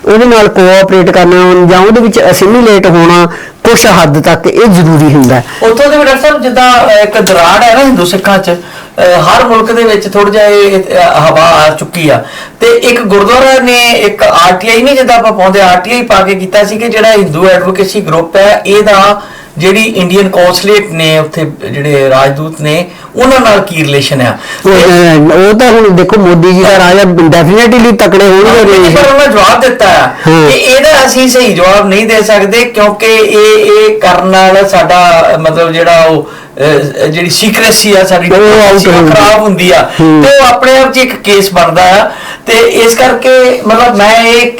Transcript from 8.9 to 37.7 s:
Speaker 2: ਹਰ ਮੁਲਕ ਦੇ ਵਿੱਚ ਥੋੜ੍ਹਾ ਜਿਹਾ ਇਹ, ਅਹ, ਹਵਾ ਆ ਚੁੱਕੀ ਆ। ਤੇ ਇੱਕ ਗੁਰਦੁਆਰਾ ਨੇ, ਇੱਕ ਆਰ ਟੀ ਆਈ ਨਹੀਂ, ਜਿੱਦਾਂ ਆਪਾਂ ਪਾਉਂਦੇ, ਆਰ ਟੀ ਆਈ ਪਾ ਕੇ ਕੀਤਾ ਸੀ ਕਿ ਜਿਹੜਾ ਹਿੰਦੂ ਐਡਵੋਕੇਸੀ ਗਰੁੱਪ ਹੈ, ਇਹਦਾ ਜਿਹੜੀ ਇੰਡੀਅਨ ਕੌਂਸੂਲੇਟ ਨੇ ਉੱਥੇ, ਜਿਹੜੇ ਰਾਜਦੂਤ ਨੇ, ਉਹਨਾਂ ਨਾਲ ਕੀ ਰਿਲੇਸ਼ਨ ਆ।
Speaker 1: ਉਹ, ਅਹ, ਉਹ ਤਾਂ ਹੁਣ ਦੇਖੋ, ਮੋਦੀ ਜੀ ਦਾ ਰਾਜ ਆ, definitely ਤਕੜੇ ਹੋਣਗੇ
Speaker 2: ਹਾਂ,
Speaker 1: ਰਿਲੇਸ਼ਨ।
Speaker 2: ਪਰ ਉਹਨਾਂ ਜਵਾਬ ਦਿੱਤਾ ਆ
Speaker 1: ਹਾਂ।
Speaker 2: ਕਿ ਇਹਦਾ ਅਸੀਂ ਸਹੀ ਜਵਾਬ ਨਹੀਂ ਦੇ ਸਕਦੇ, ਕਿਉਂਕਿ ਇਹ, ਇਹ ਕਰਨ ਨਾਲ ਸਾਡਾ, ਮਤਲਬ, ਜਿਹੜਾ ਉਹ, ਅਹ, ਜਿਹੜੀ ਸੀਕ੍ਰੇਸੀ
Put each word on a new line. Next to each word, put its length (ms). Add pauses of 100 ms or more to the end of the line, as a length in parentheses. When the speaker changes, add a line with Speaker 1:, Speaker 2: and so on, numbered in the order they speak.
Speaker 2:
ਹਰ 240
ਮੁਲਕ 280
ਦੇ 100
ਵਿੱਚ 300
ਥੋੜ੍ਹਾ 180
ਜਿਹਾ 140
ਇਹ, 360
ਅਹ, 480
ਹਵਾ 140
ਆ 280
ਚੁੱਕੀ 380
ਆ। 160 (360)
ਤੇ 60
ਇੱਕ 360
ਗੁਰਦੁਆਰਾ 600
ਨੇ, 280
ਇੱਕ 320
ਆਰ 300
ਟੀ 160
ਆਈ 140
ਨਹੀਂ, 140
ਜਿੱਦਾਂ 220
ਆਪਾਂ 140
ਪਾਉਂਦੇ, 280
ਆਰ 200
ਟੀ 100
ਆਈ 120
ਪਾ 200
ਕੇ 120
ਕੀਤਾ 300
ਸੀ 140
ਕਿ 100
ਜਿਹੜਾ 240
ਹਿੰਦੂ 360
ਐਡਵੋਕੇਸੀ 520
ਗਰੁੱਪ 360
ਹੈ, 300
ਇਹਦਾ 560 (360)
ਜਿਹੜੀ 240
ਇੰਡੀਅਨ 460
ਕੌਂਸੂਲੇਟ 640
ਨੇ 280
ਉੱਥੇ, 320 (200)
ਜਿਹੜੇ 400
ਰਾਜਦੂਤ 500
ਨੇ, 300 (260)
ਉਹਨਾਂ 240
ਨਾਲ 200
ਕੀ 240
ਰਿਲੇਸ਼ਨ 360
ਆ। 180 (280)
Speaker 1:
ਉਹ, 40
ਅਹ, 680
ਉਹ 200
ਤਾਂ 120
ਹੁਣ 200
ਦੇਖੋ, 300
ਮੋਦੀ 320
ਜੀ 100
ਦਾ 160
ਰਾਜ 200
ਆ, 40
definitely 920
ਤਕੜੇ 320
ਹੋਣਗੇ 200
Speaker 2:
ਹਾਂ, 160
Speaker 1:
ਰਿਲੇਸ਼ਨ। 380
Speaker 2:
ਪਰ 100
ਉਹਨਾਂ 160
ਜਵਾਬ 320
ਦਿੱਤਾ 260
ਆ 200
Speaker 1:
ਹਾਂ। 440
Speaker 2:
ਕਿ 60
ਇਹਦਾ 500
ਅਸੀਂ 220
ਸਹੀ 260
ਜਵਾਬ 340
ਨਹੀਂ 180
ਦੇ 160
ਸਕਦੇ, 420
ਕਿਉਂਕਿ 420
ਇਹ, 580
ਇਹ 360
ਕਰਨ 260
ਨਾਲ 420
ਸਾਡਾ, 720
ਮਤਲਬ, 340
ਜਿਹੜਾ 320
ਉਹ, 180
ਅਹ, 840
ਜਿਹੜੀ 240
ਸੀਕ੍ਰੇਸੀ 640